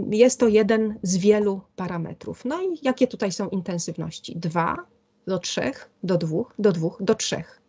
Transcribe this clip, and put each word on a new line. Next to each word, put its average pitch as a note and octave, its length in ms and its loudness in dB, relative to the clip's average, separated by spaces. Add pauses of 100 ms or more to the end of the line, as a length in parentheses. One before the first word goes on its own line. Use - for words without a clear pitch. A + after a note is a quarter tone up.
(120)
jest A#3+ 280 6
to A#3+ 80 6
jeden G#3+ 560 2
z F#3+ 140 0
wielu G3+ 440 2 (140)
parametrów. F3 720 -8
No D#4 160 -4
i F#4 200 -4
jakie C4 260 2
tutaj G3+ 240 -4
są F#3+ 180 -6
intensywności? F3 840 -8
Dwa E3 420 -2 (500)
do F#3 120 -2
trzech, - 500 -2 (140)
do F3+ 140 2
dwóch, E3 420 -4
do G#3 120 4
dwóch, D#3+ 280 -2
do G#3 160 2
trzech. - 540 -6